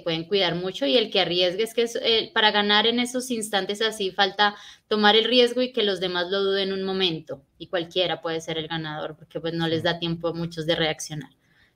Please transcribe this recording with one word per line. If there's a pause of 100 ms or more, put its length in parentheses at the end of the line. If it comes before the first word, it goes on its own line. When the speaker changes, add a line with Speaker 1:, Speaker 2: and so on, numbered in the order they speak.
Speaker 1:
pueden
cuidar
mucho
y
el
que
arriesgue
es
que
es,
eh,
para
ganar
en
esos
instantes
así
falta (340)
tomar
el
riesgo
y
que
los
demás
lo
duden
un
momento (160)
y
cualquiera
puede
ser
el
ganador
porque
pues
no
les
Speaker 2:
Sí.
Speaker 1:
da
tiempo
a
muchos
de
reaccionar. (440)